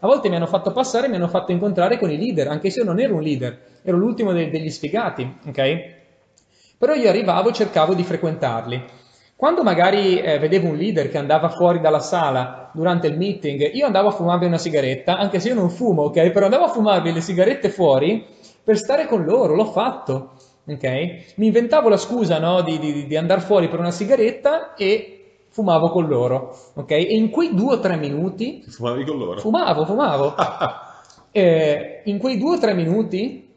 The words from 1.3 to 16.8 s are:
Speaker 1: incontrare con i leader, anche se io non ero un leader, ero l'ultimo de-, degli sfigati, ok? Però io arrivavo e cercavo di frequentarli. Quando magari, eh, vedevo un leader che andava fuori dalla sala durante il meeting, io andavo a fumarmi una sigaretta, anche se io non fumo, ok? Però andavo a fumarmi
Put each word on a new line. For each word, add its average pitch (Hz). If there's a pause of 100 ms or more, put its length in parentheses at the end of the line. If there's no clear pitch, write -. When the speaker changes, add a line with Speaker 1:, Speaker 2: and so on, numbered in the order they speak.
Speaker 1:
incontrare 185
con 185
i 147
leader, 170
anche 151
se 196
io 233
non 185
ero 254
un 156
leader, 127 (240)
ero 180
l'ultimo 208
de-, 165
degli 156
sfigati, 151 (100)
ok? 139 (800)
Però 254
io 247
arrivavo 190
e 240
cercavo 175
di 175
frequentarli. 131 (500)
Quando 339
magari, 190
eh, 160
vedevo 170
un 151
leader 160
che -
andava 151
fuori 175
dalla 156
sala 143
durante 170
il 147
meeting, 160
io 277
andavo 202
a 190
fumarmi 175
una 170
sigaretta, 147
anche 196
se 226
io 254
non 185
fumo, 180
ok? 165
Però 202
andavo 254
a 320
fumarmi 190